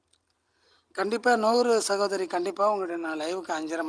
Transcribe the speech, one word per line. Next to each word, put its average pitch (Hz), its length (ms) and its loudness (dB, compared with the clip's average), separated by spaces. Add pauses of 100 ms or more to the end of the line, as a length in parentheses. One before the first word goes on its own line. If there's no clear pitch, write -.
(960)
கண்டிப்பா 220 380 2 (120)
நூறு 233 320 4 (140)
சகோதரி, 196 360 0
கண்டிப்பா 185 460 0
உங்களுடைய 180 320 -4
நான் 156 180 -6
லைவுக்கு 175 360 -4
அஞ்சரை 160 300 -4